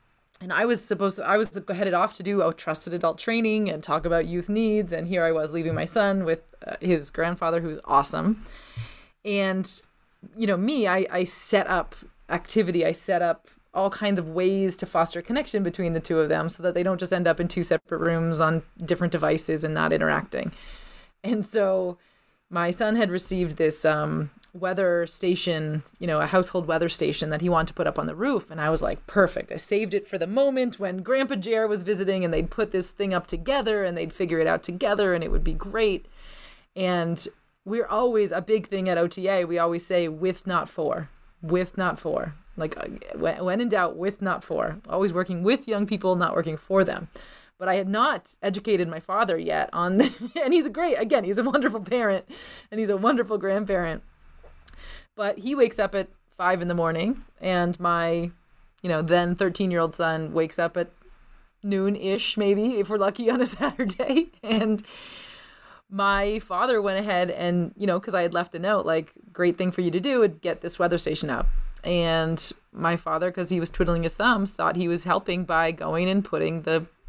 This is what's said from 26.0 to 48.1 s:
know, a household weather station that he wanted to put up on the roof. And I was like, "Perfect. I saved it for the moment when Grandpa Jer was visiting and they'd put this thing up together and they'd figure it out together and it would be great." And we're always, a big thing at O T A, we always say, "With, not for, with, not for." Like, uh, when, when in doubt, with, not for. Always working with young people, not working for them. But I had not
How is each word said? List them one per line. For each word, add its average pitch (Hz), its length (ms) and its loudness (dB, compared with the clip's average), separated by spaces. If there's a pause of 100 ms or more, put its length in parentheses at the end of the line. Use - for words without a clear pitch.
know, 156 120 2
a 151 60 2
household 180 420 2
weather 165 220 2
station 151 400 0
that 151 100 -2
he 170 80 0
wanted 165 200 4
to - 80 -10
put 160 100 0
up 151 140 0
on 156 80 -4
the 156 80 -4
roof. 226 340 -2
And 160 100 -10
I 151 120 0
was 160 100 2
like, - 240 -4
"Perfect. - 460 2
I - 60 -6
saved 208 360 -2
it 202 140 -2
for 196 100 -6
the 165 80 -2
moment 254 540 0
when 185 240 -4
Grandpa 269 320 0
Jer 220 320 0
was 208 160 -2
visiting 190 420 0
and 170 80 0
they'd 165 160 0
put 214 220 -2
this 185 180 -2
thing 196 240 -2
up 180 140 -2
together 214 560 -2
and 175 120 -2
they'd 165 160 -6
figure 170 280 -2
it 160 80 4
out 165 160 2
together 196 500 2
and 170 100 0
it 160 80 -6
would - 120 4
be 160 100 2
great." 196 540 -2 (680)
And 175 520 0 (360)
we're 226 220 -2
always, 220 460 2
a 175 100 -2
big 214 260 0
thing 190 220 -2
at 175 80 2
O 170 100 4
T 185 220 -2
A, 185 160 2
we 170 140 -2
always 170 260 0
say, 175 220 2
"With, 170 400 -2
not 175 200 0
for, 151 420 -4 (340)
with, 175 340 0
not 180 220 -2
for." 156 340 -4 (240)
Like, 156 180 -6
uh, - 120 -10 (320)
when, 160 260 -2
when 185 160 0
in 240 80 0
doubt, 185 280 2
with, 196 220 -4
not 190 240 -4
for. - 360 -4 (100)
Always 190 240 0
working 180 300 -2
with 262 240 2
young 208 180 0
people, 190 300 0
not 175 200 0
working 156 220 -2
for 190 260 2
them. - 240 -2 (520)
But 185 100 -2
I 185 60 4
had 190 120 0
not 220 540 -2